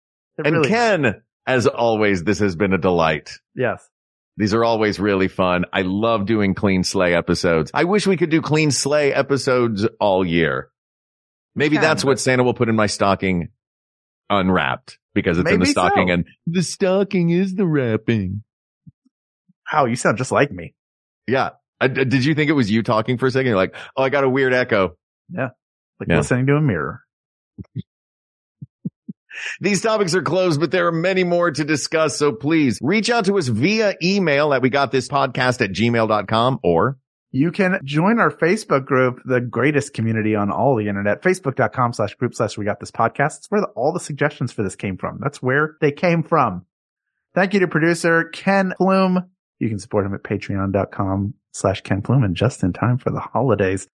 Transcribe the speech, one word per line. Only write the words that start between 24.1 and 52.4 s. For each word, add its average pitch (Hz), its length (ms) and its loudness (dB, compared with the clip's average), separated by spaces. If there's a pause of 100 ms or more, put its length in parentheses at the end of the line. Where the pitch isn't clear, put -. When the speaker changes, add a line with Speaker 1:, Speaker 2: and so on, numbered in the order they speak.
Speaker 2:
a 131 40 2
weird 131 240 2
echo." 113 440 0 (320)
Speaker 1:
Yeah. 123 200 -6 (500)
Like - 100 -6
Speaker 2:
Yeah. - 80 4
Speaker 1:
listening 127 300 0
to 143 80 4
a 147 60 2
mirror. 92 420 -2 (720)
<laughs> - 80 -10 (1800)
Speaker 2:
These 185 220 0
topics 208 340 0
are 185 60 2
closed, 160 400 0
but 160 100 -2
there 175 160 0
are 170 60 2
many 185 320 0
more 175 260 0
to 147 140 -4
discuss. 156 520 -2
So 147 140 2
please 143 500 0
reach 196 280 0
out 233 160 0
to 202 120 2
us 160 120 0
via 190 520 0
email 160 520 2
at 127 80 2
we 131 80 4
got 139 220 0
this 131 180 -2
podcast 131 520 0
at 101 100 0
gmail 113 360 0
dot 104 220 0
com, 120 340 2
or 90 340 2 (340)
Speaker 1:
you 147 200 0
can 190 320 0
join 160 340 0
our 175 140 2
Facebook 160 540 0
group, 127 400 2
the 127 160 0
greatest 123 520 0
community 110 420 0
on 101 160 0
all 131 260 0
the 107 100 -2
internet, 101 340 -2
facebook 185 340 -2
dot 117 180 0
com 120 180 0
slash 110 240 -4
group 123 180 -4
slash - 240 -4
we 107 60 -8
got 101 160 -4
this - 120 -14
podcast. 139 480 -2
It's - 120 -20
where 208 80 0
the, 196 160 -2
all 127 160 0
the 175 80 -8
suggestions 143 540 -4
for 113 100 -4
this 95 140 -4
came 95 200 -6
from. 85 240 -8
That's - 220 -6
where 147 380 0
they 160 100 2
came 170 320 0
from. 120 420 0 (680)
Thank 185 200 0
you 202 60 2
to 180 80 4
producer 165 560 2
Ken 190 540 0
Plume. 185 520 2 (300)
You 123 80 0
can 107 120 -4
support 101 260 -2
him 101 80 -6
at - 100 -10
patreon 98 480 -4
dot 98 220 0
com 98 400 -2 (180)
slash 95 300 -2
Ken 98 200 -2
Plume, 120 220 2
and 92 140 -2
just - 260 0